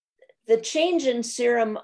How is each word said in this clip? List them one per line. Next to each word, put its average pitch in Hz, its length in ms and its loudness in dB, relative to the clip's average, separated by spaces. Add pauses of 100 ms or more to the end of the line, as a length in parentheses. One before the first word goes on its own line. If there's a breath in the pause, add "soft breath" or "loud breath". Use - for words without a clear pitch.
(460)
the 226 100 4
change 311 500 0
in 240 160 0
serum 233 600 -2